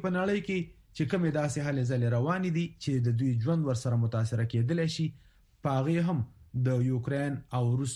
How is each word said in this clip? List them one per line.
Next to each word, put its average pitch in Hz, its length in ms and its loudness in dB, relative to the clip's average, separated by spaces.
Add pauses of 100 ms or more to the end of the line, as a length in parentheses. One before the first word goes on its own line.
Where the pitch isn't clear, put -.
په 190 120 0
نړۍ 196 300 2
کې 190 120 -2 (380)
چې 165 140 -2
کومې 175 280 2
داسې 147 280 -2
هلې 139 240 0
ځلې 120 260 2
روانې 180 400 0
دي 170 100 0 (160)
چې 143 100 -2 (140)
د 113 120 2
دوی 131 140 2 (120)
ژوند 160 220 2
ورسره 120 380 0
متاثره 113 480 0
کېدلی 160 440 0
شي، 160 100 0 (560)
په 143 160 0
هغې 160 200 2 (100)
هم 165 100 0 (480)
د - 20 4 (220)
یوکرین 139 440 -2 (220)
او 123 80 2 (160)
روس 135 160 -4